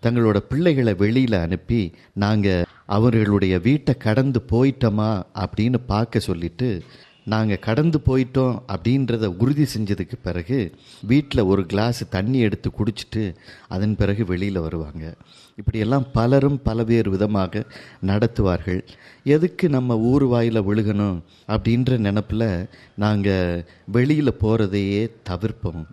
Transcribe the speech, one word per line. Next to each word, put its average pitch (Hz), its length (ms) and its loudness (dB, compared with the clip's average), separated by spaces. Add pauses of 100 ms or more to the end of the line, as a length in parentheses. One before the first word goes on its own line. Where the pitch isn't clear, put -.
தங்களோட 117 340 4
பிள்ளைகளை 135 560 2
வெளியில 107 480 2
அனுப்பி 90 520 -2 (200)
நாங்க 101 520 2 (200)
அவர்களுடைய 101 720 2
வீட்டை 131 380 0
கடந்து 120 520 0
போயிட்டோமா 110 760 0 (120)
அப்படின்னு 110 400 -2 (120)
பார்க்க 107 320 0
சொல்லிட்டு, 90 640 -4 (420)
நாங்க 107 300 0
கடந்து 147 500 0
போயிட்டோம் 127 600 0
அப்படின்றத 117 580 -2
உறுதி 123 400 0 (120)
செஞ்சதுக்கு 101 360 -4 (100)
பிறகு 92 480 -4 (300)
வீட்ல 127 440 2
ஒரு 95 200 2
glass 110 440 -2
தண்ணி 110 300 0
எடுத்து 113 300 0
குடிச்சிட்டு 107 640 -4 (320)
அதன் 101 280 -2
பிறகு 101 280 0
வெளியில 92 380 -2
வருவாங்க." 80 540 -8 (400)
இப்படியெல்லாம் 117 560 -2
பலரும் 135 500 2
பலவேறு 113 480 0
விதமாக 101 540 -2 (420)
நடத்துவார்கள். 98 800 0 (400)
எதுக்கு 156 460 2
நம்ம 127 280 0
ஊர் 127 280 2
வாயில 117 360 2
விழுகணும் 101 600 0 (260)
அப்படின்ற 117 500 0
நினைப்புல 104 680 -2 (300)
நாங்க 98 680 0 (300)
வெளியில 139 340 2 (120)
போறதையே 104 720 0 (180)
தவிர்ப்போம். 85 640 -6